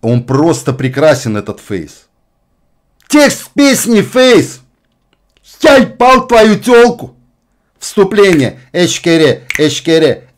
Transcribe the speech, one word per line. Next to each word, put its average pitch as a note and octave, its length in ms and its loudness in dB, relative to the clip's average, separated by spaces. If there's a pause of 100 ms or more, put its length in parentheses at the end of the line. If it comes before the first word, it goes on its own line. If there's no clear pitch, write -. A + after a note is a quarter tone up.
он B2 220 -2
просто C#3+ 500 -2
прекрасен, C3 640 -2
этот G2+ 200 -12
Фейс. - 480 -16 (1000)
Текст - 460 0
песни A#3+ 480 0
Фейс. A#3 580 0 (1000)
«Я D4+ 140 4
ебал B3 500 2
твою A3 320 2
телку». A#3 580 0 (640)
Вступление. F#3+ 800 0 (140)
Эшкере, D#3+ 760 -2 (120)
эшкере, D#3 800 -2